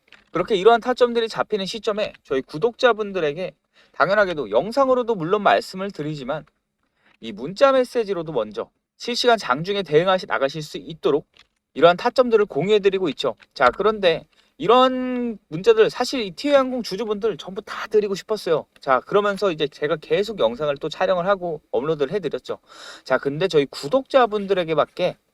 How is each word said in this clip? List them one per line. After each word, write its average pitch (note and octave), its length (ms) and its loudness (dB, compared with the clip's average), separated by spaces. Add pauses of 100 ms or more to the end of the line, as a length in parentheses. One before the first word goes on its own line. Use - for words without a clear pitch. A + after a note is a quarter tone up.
(320)
그렇게 F3+ 240 -2
이러한 A3 260 4
타점들이 A#3+ 460 0
잡히는 G3 380 -4
시점에 G#3 480 -6 (100)
저희 C3+ 180 -2
구독자분들에게 F#3 1120 -2 (400)
당연하게도 E3 580 0
영상으로도 A#3 640 2
물론 F#3+ 280 -2
말씀을 A#2+ 480 0
드리지만 D3 540 -8 (720)
이 A3 120 -12
문자 G3+ 400 0
메시지로도 G3+ 600 -2
먼저 G#2+ 380 -6 (280)
실시간 A#3+ 400 0
장중에 F#3+ 460 -2
대응하시, F#3 440 2
나가실 C3+ 340 -2
수 D3+ 160 -12
있도록 D#3+ 500 -2 (460)
이러한 E3+ 240 6
타점들을 A#3+ 480 2
공유해드리고 F#3+ 640 0
있죠. A#2+ 260 -4 (180)
자, B2+ 220 4
그런데 G3 500 0 (360)
이런 B3+ 840 2
문자들 G3 420 4
사실 B3 320 -4
이 G3 80 -6
티웨이 C#4+ 260 -2
항공 C4 280 2
주주분들 G#3 540 -4
전부 G3 260 -12
다 - 240 -12
드리고 G#3 260 2
싶었어요. E3+ 540 -4 (120)
자, C3 200 2
그러면서 G3+ 520 0
이제 D#3 160 -4
제가 D3+ 280 -4
계속 G3 440 -4
영상을 C#3 380 0
또 D#3 100 -8
촬영을 F3+ 380 -2
하고 F3+ 360 -2 (100)
업로드를 D3 420 -2
해드렸죠. C3 460 -6 (440)
자, C3 140 0
근데 D3+ 300 -2
저희 D3+ 180 2
구독자분들에게밖에 F#3 1500 0 (160)